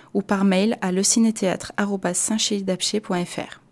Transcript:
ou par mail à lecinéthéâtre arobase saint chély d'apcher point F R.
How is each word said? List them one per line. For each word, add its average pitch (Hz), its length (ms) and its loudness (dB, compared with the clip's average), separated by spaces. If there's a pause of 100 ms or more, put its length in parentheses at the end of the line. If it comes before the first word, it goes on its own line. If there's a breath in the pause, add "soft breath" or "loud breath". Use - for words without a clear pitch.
(160 loud breath)
ou 202 60 0
par 196 240 2
mail 196 340 2
à 180 140 -2
lecinéthéâtre 202 840 2
arobase 196 420 -2
saint - 200 0
chély 208 260 -2
d'apcher 190 380 -2
point 180 240 -2
F - 100 -10
R. - 260 -8 (100)